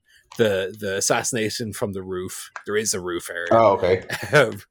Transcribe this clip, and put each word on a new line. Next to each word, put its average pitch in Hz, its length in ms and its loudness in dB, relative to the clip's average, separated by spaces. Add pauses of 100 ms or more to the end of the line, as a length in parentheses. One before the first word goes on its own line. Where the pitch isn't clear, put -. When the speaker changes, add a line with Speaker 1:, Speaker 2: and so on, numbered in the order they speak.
(380)
Speaker 1:
the, 98 420 2
the 98 180 -2
assassination 110 760 -2
from 101 200 -4
the 95 100 -8
roof. 92 460 -8 (160)
There - 120 -2
is 208 160 0
a 95 80 -4
roof 87 280 -6
area. 87 220 -6
Speaker 2:
Oh, 110 220 6
okay. 92 300 2 (300)
Speaker 1:
<laughs> - 0 -
Um, 110 380 4